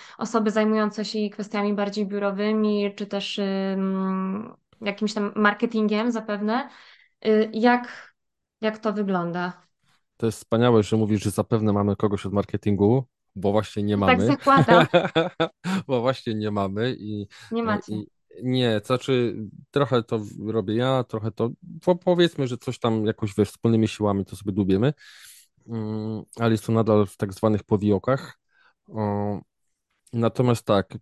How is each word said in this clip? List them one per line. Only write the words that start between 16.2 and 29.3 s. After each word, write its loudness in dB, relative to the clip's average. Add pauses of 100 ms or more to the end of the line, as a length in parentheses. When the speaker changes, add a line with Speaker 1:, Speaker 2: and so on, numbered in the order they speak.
Speaker 2:
nie -4
mamy -2
i, -10 (240)
Speaker 1:
Nie -2
Speaker 2:
e, -4
Speaker 1:
macie. -4
Speaker 2:
i -8 (360)
nie, 0
to -10
znaczy -2 (340)
trochę 2
to -4
w-, -8
robię -2
ja, 0
trochę -6
to, -4 (340)
po-, 2
powiedzmy, 0
że -6
coś -8
tam 0
jakoś, -4
wiesz, 2
wspólnymi 2
siłami -2
to -12
sobie -6
dłubiemy. 2 (760)
Mm, -6 (140)
ale 2
jest 0
to 0
nadal 4
w -20
tak -6
zwanych 0
powiokach. 0 (500)
O, -4 (720)